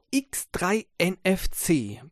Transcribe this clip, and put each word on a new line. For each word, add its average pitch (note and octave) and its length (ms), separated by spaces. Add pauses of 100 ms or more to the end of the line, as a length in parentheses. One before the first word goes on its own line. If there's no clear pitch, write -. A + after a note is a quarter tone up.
(120)
X - 400
drei G3+ 340 (120)
N F3+ 260
F F#3 260
C A2+ 500 (120)